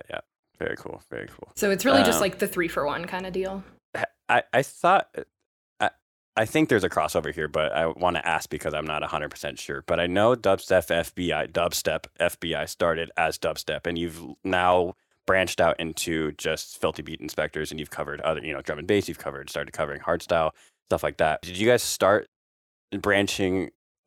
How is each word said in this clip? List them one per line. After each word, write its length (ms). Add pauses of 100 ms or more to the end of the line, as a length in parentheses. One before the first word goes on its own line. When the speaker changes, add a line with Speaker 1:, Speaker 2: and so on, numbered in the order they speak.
(120)
Speaker 1:
yeah. 80 (400)
Very 180
cool. 320
Very 180
cool. 280
Speaker 2:
So 160
it's 140
really 180
just, 140
Speaker 1:
Um, 40
Speaker 2:
like, 160
the 100
three 200
for 180
one 200
kind 200
of 80
deal. 300 (680)
Speaker 1:
I, 140 (100)
I 80
thought, 480 (720)
I, 100 (480)
I 80
think 240
there's 140
a 60
crossover 440
here, 140
but 260
I 140
wanna 360
ask 260
because 240
I'm 140
not 160
a 40
hundred 220
percent 300
sure. 260
But 140
I 80
know 280
Dubstep 540
F 240
B 200
I, 140
Dubstep 580 (140)
F 200
B 160
I 100
started 520
as 200
Dubstep, 480
and 120
you've 240 (220)
now 500 (340)
branched 320
out 200
into 540
just 460
Filthy 220
Beat 180
Inspectors, 520
and 80
you've 120
covered 300
other, 200
you 120
know, 80
drum 180
and 80
bass, 220
you've 100
covered, 300
started 240
covering 280
hardstyle, 500 (340)
stuff 180
like 140
that. 240
Did 160
you 100
guys 160
start 440 (640)
branching 800 (360)